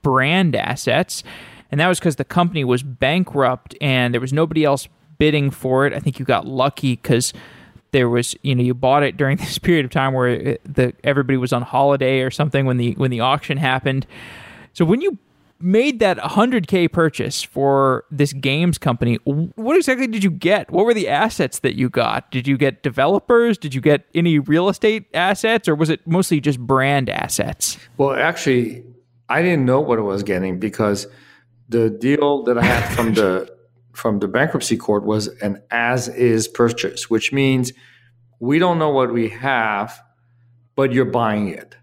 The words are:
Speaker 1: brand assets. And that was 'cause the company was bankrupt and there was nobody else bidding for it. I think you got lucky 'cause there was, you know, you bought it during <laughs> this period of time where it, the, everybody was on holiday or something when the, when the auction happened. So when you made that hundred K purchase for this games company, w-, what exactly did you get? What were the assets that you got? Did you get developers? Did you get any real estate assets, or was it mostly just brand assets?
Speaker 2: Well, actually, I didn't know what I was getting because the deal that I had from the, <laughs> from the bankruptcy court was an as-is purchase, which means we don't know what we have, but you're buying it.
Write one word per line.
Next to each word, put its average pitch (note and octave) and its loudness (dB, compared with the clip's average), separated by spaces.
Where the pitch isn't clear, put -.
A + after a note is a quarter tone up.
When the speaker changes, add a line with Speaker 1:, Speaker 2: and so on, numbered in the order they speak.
Speaker 1:
brand C#3+ 2
assets. - -2
And C#3+ -2
that F3 4
was F3+ 2
'cause D#3+ 0
the C3+ -6
company F3 0
was B2 0
bankrupt C3+ -2
and B2+ 0
there A#2+ 0
was C3 -4
nobody D#3 0
else C#3 0
bidding D3 2
for C3+ 0
it. - 0
I - -6
think - -4
you C3 -6
got A#2+ 0
lucky C3 -2
'cause - 0
there B2+ 2
was, A#2+ -2
you C#3+ 0
know, B2 0
you B2 0
bought C3 2
it B2 -2
during C#3 0
<laughs> - -6
this - -8
period D#3+ 2
of B2 -6
time C3+ 0
where B2+ 0
it, - -2
the, B2+ 0
everybody C3+ 0
was B2 -2
on B2 -2
holiday C3+ 0
or C3 -2
something C#3 0
when B2+ 0
the, A#2+ 0
when C3 -2
the A#2+ -4
auction C#3 0
happened. C3 -2
So - 2
when G#3 4
you E4+ -2
made A3 2
that F#3+ 2
hundred G#3 0
K F3+ 2
purchase - -2
for C3+ 2
this C#3+ 0
games C#3+ 0
company, A#2+ 0
w-, D3+ -2
what B3 0
exactly C4 0
did A3 -4
you G3 2
get? E3+ 0
What F3+ 2
were A#3 4
the E3 0
assets D3 -2
that - -2
you B2 0
got? A2+ -2
Did B2+ -4
you C#3 0
get C#3 0
developers? G3+ 2
Did C#3+ -10
you C3 -2
get D3 2
any E3 4
real D#3 2
estate G#3+ 0
assets, G3+ 0
or D#3+ 2
was D3+ 0
it - -2
mostly E3+ 0
just C#3 0
brand C3+ 2
assets? - -4
Speaker 2:
Well, C#3 2
actually, C3 0
I C#3 2
didn't E3+ 2
know C3 4
what B2 0
I A2 -2
was G2+ -2
getting F#2 -2
because G2+ -2
the A#2 2
deal C#3 0
that A#2+ 0
I A#2+ 2
had A#2 0
from A2+ 0
the, F#2+ 0
<laughs> - -20
from G#2+ -2
the G2+ -2
bankruptcy B2 -2
court G#2 -2
was G#2+ -2
an G2+ -6
as-is A#2 0
purchase, - -2
which A2+ -2
means C3 0
we C3+ 0
don't F3 2
know D#3 0
what C3 2
we A2+ -2
have, A2+ -4
but C3+ 0
you're B2 2
buying G#2+ -2
it. - -14